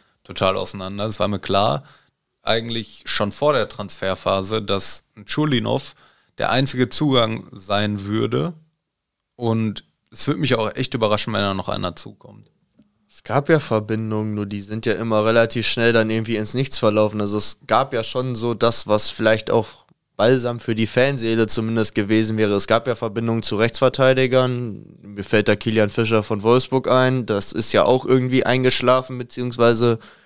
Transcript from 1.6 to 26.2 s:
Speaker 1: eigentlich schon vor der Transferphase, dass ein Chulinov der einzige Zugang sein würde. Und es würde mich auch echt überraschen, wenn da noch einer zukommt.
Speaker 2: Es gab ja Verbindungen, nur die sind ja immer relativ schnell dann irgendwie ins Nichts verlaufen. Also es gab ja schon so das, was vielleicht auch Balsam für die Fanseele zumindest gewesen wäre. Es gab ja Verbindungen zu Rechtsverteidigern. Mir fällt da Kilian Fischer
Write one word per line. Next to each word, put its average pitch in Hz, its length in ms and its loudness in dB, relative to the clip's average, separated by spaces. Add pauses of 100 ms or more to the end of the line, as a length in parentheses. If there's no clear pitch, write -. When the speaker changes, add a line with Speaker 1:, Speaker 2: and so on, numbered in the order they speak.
Speaker 1:
eigentlich 113 640 -4
schon 104 260 -2
vor 147 220 0
der 117 160 0
Transferphase, 98 920 -4
dass 98 420 -4 (120)
ein 104 100 -20
Chulinov 131 720 -2 (420)
der - 140 -2
einzige 127 380 0
Zugang 123 600 0
sein 101 540 -4
würde. 113 480 -2 (840)
Und 113 480 -2 (280)
es - 160 -6
würde 147 120 0
mich 131 160 0
auch 110 200 0
echt - 180 -4
überraschen, 110 400 0
wenn 101 80 0
da 101 120 0
noch 95 160 -6
einer 95 260 -4
zukommt. 107 540 -20 (600)
Speaker 2:
Es - 140 -20
gab 139 260 -2
ja 160 100 4
Verbindungen, 107 760 -2
nur 104 100 -2
die 101 160 -8
sind 107 240 -8
ja 113 80 2
immer 107 320 0
relativ 113 420 2
schnell 117 260 2
dann 110 160 4
irgendwie 110 260 -2
ins 107 180 -4
Nichts 131 240 -2
verlaufen. 107 440 2
Also 104 160 -2
es - 300 -4
gab 127 260 2
ja 117 100 -2
schon 127 320 -4
so 117 180 -2
das, 117 340 2
was 107 220 2
vielleicht 110 420 2
auch - 340 -2 (320)
Balsam 120 420 2
für 117 160 -2
die 110 120 0
Fanseele 113 600 2
zumindest 113 480 0
gewesen 110 420 2
wäre. 107 160 2
Es 101 140 0
gab 113 200 2
ja 120 80 0
Verbindungen 113 480 -4
zu - 120 -4
Rechtsverteidigern. 127 1300 2 (160)
Mir 101 220 -12
fällt 107 240 2
da 104 80 4
Kilian 110 340 0
Fischer 110 340 2